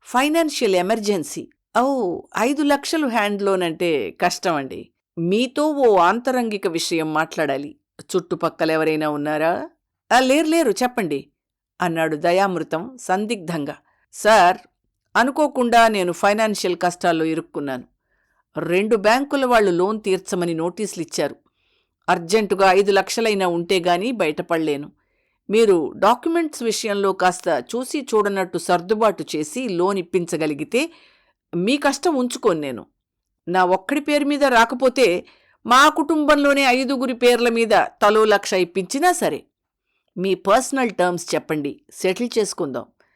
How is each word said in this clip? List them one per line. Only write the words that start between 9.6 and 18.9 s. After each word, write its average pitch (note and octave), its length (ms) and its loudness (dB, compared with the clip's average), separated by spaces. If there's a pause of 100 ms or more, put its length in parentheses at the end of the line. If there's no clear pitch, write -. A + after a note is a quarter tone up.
"ఆ, A#3+ 80 4
లేరు, C#4 280 2
లేరు, D#4 240 2
చెప్పండి," F#3+ 580 -4 (520)
అన్నాడు E3 340 -2
దయామృతం F3+ 880 -2
సందిగ్ధంగా. F3+ 760 -6 (380)
"సార్, G#3+ 440 4 (580)
అనుకోకుండా A#3+ 720 4
నేను F#3+ 240 0
ఫైనాన్షియల్ G3+ 720 0
కష్టాల్లో E3+ 440 0
ఇరుక్కున్నాను. D#3 580 -6 (720)
రెండు G3 380 0